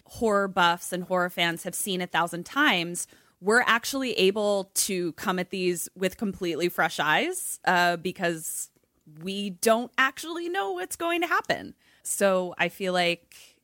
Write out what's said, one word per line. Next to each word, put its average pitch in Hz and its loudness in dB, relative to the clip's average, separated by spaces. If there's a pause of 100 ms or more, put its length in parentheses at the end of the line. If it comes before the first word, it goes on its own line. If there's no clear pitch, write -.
horror 202 2
buffs 175 2
and 180 -4
horror 180 0
fans 170 -2
have 175 -8
seen 185 -2
a 180 -4
thousand 170 -2
times, 180 0 (320)
we're 214 4
actually 240 0
able 202 2
to 175 0
come 180 -2
at 180 -6
these 180 -2
with 185 -4
completely 175 -2
fresh 175 0
eyes, 190 0
uh, 175 4
because 170 -4 (500)
we 196 -6
don't 226 2
actually 320 -2
know 392 -2
what's 359 -6
going 339 0
to 349 0
happen. - -2 (300)
So 185 0
I 175 2
feel 185 -4
like 175 0 (300)